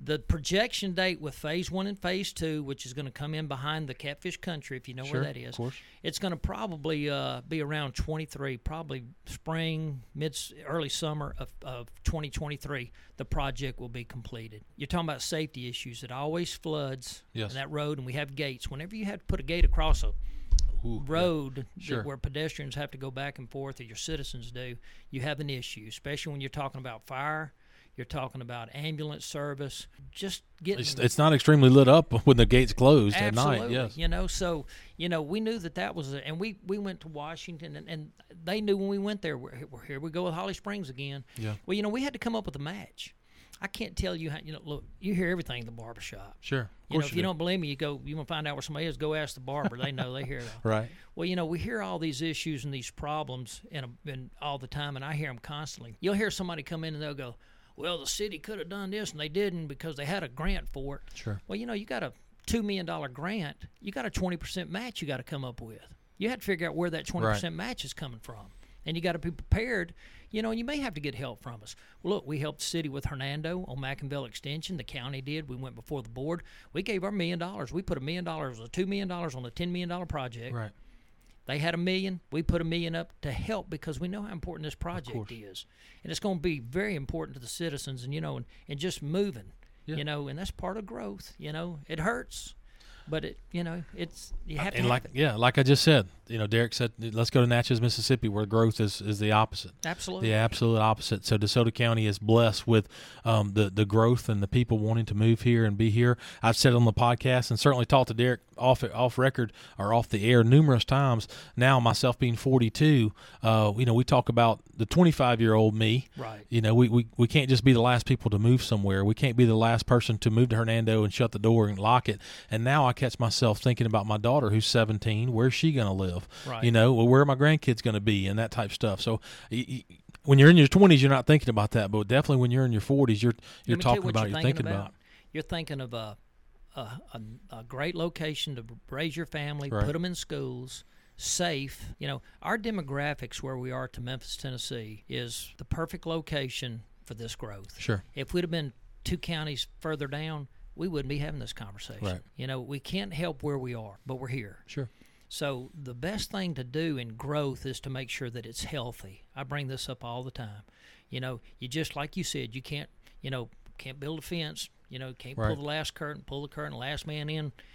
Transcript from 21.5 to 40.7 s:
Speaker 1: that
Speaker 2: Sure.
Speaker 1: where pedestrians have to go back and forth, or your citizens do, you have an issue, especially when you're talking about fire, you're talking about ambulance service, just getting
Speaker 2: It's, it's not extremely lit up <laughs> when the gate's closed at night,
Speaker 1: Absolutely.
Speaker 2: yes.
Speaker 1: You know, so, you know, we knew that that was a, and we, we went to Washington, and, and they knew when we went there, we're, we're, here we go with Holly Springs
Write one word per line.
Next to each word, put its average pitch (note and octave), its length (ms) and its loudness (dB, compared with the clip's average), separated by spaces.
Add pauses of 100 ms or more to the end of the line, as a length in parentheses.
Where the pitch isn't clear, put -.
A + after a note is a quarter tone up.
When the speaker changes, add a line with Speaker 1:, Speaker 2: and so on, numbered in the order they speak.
Speaker 1:
that C#3 280 -12
Speaker 2:
Sure. B2+ 200 -4
Speaker 1:
where C#3 140 -8
pedestrians C#3+ 580 -6
have C#3+ 160 -8
to C#3 60 -16
go C3+ 120 -10
back C#3 300 -10
and B2 100 -14
forth, C#3 300 -10
or B2+ 40 -14
your A2 120 -16
citizens C3 560 -8
do, B2 240 -10 (360)
you C3 100 -6
have C#3+ 180 -4
an D3 100 -6
issue, B2 380 -10
especially C#3+ 460 -10
when C#3 80 -10
you're C3+ 80 -8
talking C#3 300 -8
about A#2+ 280 -14
fire, D3 460 -6 (420)
you're B2 100 -12
talking C3 360 -8
about A#2+ 340 -10
ambulance D3+ 500 -8
service, C#3+ 640 -8 (240)
just - 320 -10 (180)
getting F3 200 -4
Speaker 2:
It's, C#3 140 -2
it's B2 220 2
not D#3 140 6
extremely C#3+ 380 8
lit C3+ 180 12
up D#3+ 240 8
<laughs> A#2 140 2
when C3+ 120 10
the A#2 80 10
gate's B2 280 6
closed B2 420 8
at G#2 180 2
night, C3+ 180 4 (100)
Speaker 1:
Absolutely. A#2+ 140 -2
Speaker 2:
yes. B2 220 -2
Speaker 1:
You E3 120 0
know, F#3 180 0
so, E3+ 380 -2 (320)
you E3+ 100 -4
know, E3 140 0
we D#3+ 180 -4
knew A3+ 200 -2
that E3+ 160 -8
that F#3 200 -4
was C#3 180 -6
a, C#3 140 -8
and D#3 100 -8
we, G#3 200 -6 (100)
we G3+ 120 -2
went F#3+ 220 -8
to D#3+ 60 -16
Washington, D3+ 720 -14
and, D3+ 100 -16
and D#3 240 -12 (320)
they F#3 160 -2
knew G3+ 160 2
when G3 140 -2
we G3+ 80 -2
went G3+ 240 -4
there, D3 160 -4
we're, B2 160 -14 (180)
we're, A#2 120 -18
here C#3 180 -10
we E3 80 -8
go F3 140 -4
with F3 100 -2
Holly F#3 220 -6
Springs G3+ 340 -10